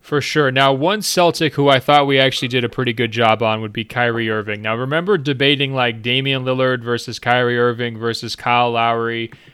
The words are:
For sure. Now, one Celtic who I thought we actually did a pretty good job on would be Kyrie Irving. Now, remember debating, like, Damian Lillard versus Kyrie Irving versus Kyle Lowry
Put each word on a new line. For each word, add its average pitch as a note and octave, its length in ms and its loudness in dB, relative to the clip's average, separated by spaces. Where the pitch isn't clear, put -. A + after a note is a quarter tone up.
For D3 200 -2
sure. C#3+ 300 0
Now, C#3 220 4
one E3+ 280 0
Celtic E3 540 2
who C#3+ 140 2
I C3+ 100 6
thought C#3+ 300 4
we C#3 100 4
actually C3+ 300 0
did B2 160 0
a A#2+ 40 -2
pretty B2 240 -2
good A#2 200 -2
job A2 280 2
on A2 200 0
would A2 120 -8
be A2 120 -8
Kyrie A#2 440 -2
Irving. G#2+ 320 -4
Now, A2 140 -2
remember D#3 420 -2
debating, C#3 580 0
like, A#2 280 -2
Damian C3 420 -2
Lillard B2+ 380 0
versus A#2 380 -6
Kyrie B2 360 0
Irving A#2+ 400 0
versus A2+ 380 -6
Kyle A#2+ 380 0
Lowry A#2 580 -2